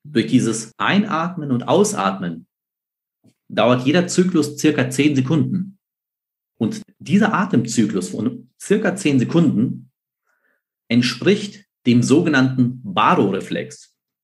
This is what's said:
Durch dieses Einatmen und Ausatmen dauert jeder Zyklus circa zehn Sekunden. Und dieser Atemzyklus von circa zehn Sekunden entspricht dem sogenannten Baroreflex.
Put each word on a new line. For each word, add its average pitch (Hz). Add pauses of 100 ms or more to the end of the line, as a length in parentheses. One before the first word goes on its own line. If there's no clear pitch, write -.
Durch 110
dieses 113
Einatmen 156
und 117
Ausatmen 98 (1000)
dauert 123
jeder 170
Zyklus 170
circa 147
zehn 143
Sekunden. 131 (800)
Und - (180)
dieser 202
Atemzyklus 120
von - (120)
circa 202
zehn 139
Sekunden 123 (960)
entspricht - (200)
dem 120
sogenannten 131
Baroreflex. 104 (260)